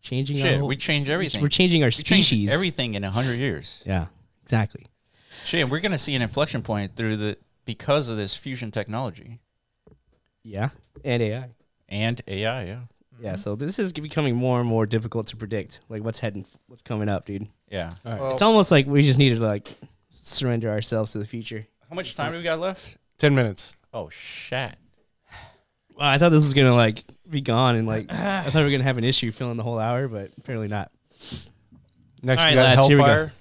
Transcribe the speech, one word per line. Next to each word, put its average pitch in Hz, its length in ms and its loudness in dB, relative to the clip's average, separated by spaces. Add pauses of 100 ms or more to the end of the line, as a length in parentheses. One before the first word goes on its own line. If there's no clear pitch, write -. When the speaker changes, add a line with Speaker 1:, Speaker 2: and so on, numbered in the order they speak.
Speaker 1:
Changing 139 360 -4
our 135 60 -2
Speaker 2:
Shit, 139 160 2
Speaker 1:
whole 143 80 -2
Speaker 2:
we 131 100 -2
change 143 320 -2
everything. 160 320 -2
Speaker 1:
We're 143 80 2
changing 170 340 4
our 127 40 6
Speaker 2:
We 113 40 4
change - 360 2
Speaker 1:
species. 104 240 2
Speaker 2:
everything 143 440 0
in 101 80 -4
a 95 80 -4
hundred 120 260 0
years. 117 480 -6
Speaker 1:
Yeah, 92 220 -2 (360)
exactly. - 440 -2 (560)
Speaker 2:
Shit, - 180 -2
and 127 100 0
we're 156 100 -2
gonna 190 160 0
see 139 180 -2
an 127 60 0
inflection 131 420 -2
point 104 320 -4
through 110 220 -2
the, 104 200 -4 (280)
because 139 440 -2
of 113 80 -6
this 101 180 -4
fusion 123 360 -10
technology. 113 680 -8 (1040)
Speaker 1:
Yeah, 107 260 -4 (340)
and 120 180 -2
A 110 160 -2
I. 127 120 -12 (400)
Speaker 2:
And 110 380 -4
A 98 180 -6
I, 120 180 -4
yeah. 101 160 -10 (400)
Speaker 1:
Yeah, 110 120 -8
Speaker 3:
Mm-hmm. 92 60 -6
Speaker 1:
so 101 180 -6
this 147 240 -6
is 190 140 -2
becoming 151 420 -2
more 123 240 0
and 120 100 0
more 113 160 2
difficult 110 420 -4
to - 100 -12
predict, 107 420 -8 (100)
like, 107 140 -10
what's 110 160 -6
heading, 101 260 -6 (220)
what's - 160 -20
coming 107 260 -4
up, 98 160 -4
dude. 101 220 -10 (220)
Speaker 2:
Yeah. 87 240 -8 (120)
Speaker 4:
All 113 60 -10
right. 110 100 -8
Speaker 3:
Well 135 120 -4
Speaker 1:
It's 131 80 0
almost 214 300 6
like 139 160 6
we 143 160 4
just 135 140 4
need 139 180 6
to, 113 60 -4
like, 104 320 -4 (380)
surrender 117 580 -4
ourselves 107 440 -4
to - 60 -8
the 104 80 -8
future. 110 380 -12 (240)
Speaker 2:
How 170 60 -16
much - 200 -10
time 156 180 -6
do 170 40 -10
we 175 60 -12
got 160 160 -2
left? 185 380 -8 (200)
Speaker 4:
Ten 147 180 6
minutes. 113 400 0 (180)
Speaker 2:
Oh, 92 160 -8
shit. - 680 -10 (1200)
Speaker 1:
Well, 143 120 -2
I 139 120 4
thought 175 100 6
this 151 140 8
was 139 100 0
gonna, 131 220 6
like, 110 280 2 (260)
be 151 120 -4
gone, 123 340 2
and, 113 120 0
like, 110 200 -4
Speaker 2:
<sighs> - 60 -14
Speaker 1:
I 196 300 -4
thought 143 160 0
we 147 60 4
were 143 60 2
gonna 131 120 2
have 131 160 0
an 113 40 -2
issue 123 280 0
filling 120 260 -8
the 110 60 -6
whole 117 160 -4
hour, 120 280 -2
but 104 300 -10
apparently 113 300 -8
not. 101 240 -6 (1300)
Speaker 4:
Next, 131 200 2
Speaker 1:
All 160 100 4
Speaker 4:
we 147 40 6
Speaker 1:
right, - 0 -
Speaker 4:
got 131 220 8
Speaker 1:
lads, 135 100 8
here 143 100 8
we 139 60 8
go. 139 40 8
Speaker 4:
Hellfire. 151 340 2